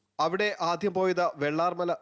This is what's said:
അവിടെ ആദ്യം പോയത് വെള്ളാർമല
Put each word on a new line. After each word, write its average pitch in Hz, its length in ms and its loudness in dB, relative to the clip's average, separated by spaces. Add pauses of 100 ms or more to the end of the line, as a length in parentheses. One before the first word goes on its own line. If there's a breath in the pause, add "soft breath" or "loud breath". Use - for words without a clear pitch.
(200)
അവിടെ 185 420 0
ആദ്യം 170 320 0
പോയത് 180 440 2
വെള്ളാർമല 170 640 0